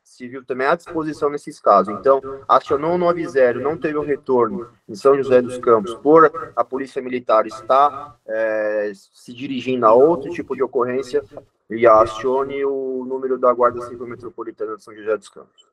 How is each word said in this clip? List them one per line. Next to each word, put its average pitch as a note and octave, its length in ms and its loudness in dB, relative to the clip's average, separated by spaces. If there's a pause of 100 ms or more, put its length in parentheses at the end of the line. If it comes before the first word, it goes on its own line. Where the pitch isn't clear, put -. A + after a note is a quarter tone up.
Civil B2+ 420 -18
também C3 220 -6
à D#3+ 80 2
disposição D#3 560 -6
nesses D3 300 -12
casos. G2+ 340 4
Então, C3+ 260 2 (280)
acionou D3 460 0
o F3+ 40 -2
nove F3 300 0
zero, B2 320 2
não D3 160 -4
teve D#3 200 -4
o D3+ 60 -2
retorno B2 640 -2 (200)
em A2 80 -14
São C#3 200 4
José B2+ 240 2
dos A#2+ 180 -6
Campos, A2+ 360 0
por D3 640 4
a A#2 80 -2
Polícia C3+ 360 -10
Militar B2 460 -2
estar, C#3 680 -2 (100)
é, G#2+ 680 -2
se - 380 -20
dirigindo B2 540 -2
a A2 60 8
outro C3+ 380 4
tipo B2+ 260 -8
de C3 80 -2
ocorrência, B2+ 580 -4 (480)
e A2+ 160 2
acione C3 760 2
o C3 440 -4
número C3 300 -4
da B2 140 4
Guarda A#2+ 340 0
Civil B2 200 -14
Metropolitana A2+ 680 -12
de - 80 -20
São A2 100 -20
José G#2+ 220 -4
dos G2+ 120 -12
Campos. - 440 -20